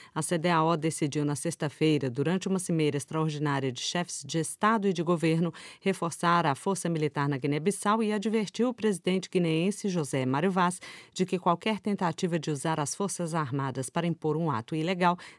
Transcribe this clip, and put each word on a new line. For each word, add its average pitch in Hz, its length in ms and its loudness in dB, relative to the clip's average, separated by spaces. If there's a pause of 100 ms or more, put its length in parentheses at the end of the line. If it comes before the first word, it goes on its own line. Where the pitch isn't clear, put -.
(140)
A 139 60 -2
cedeao 165 560 2
decidiu 151 480 -2
na 147 120 0
sexta-feira, 156 760 0
durante 156 380 -2
uma 190 100 0
cimeira 156 400 0
extraordinária 147 720 -2
de 120 80 -10
chefes - 420 -4
de 135 160 -4
Estado 208 480 0
e 196 60 4
de 175 100 -2
governo, 165 520 2 (260)
reforçar 175 640 2
a 147 100 4
força 190 360 -2
militar 147 400 0
na 139 80 0
Guiné-Bissau 147 240 0 (400)
e 214 100 2
advertiu 214 580 0
o 240 40 -4
presidente 185 560 0
guineense 175 580 2
José 147 380 0
Mário 143 240 2
Vaz 180 300 2 (340)
de 190 100 0
que 185 140 0
qualquer 185 400 0
tentativa 185 580 -2
de 156 140 -4
usar 156 300 -2
as 147 120 -2
Forças 175 440 -4
Armadas 135 520 -2
para 170 160 -2
impor 156 320 0
um 160 140 0
ato 117 240 -4
ilegal 175 420 2 (220)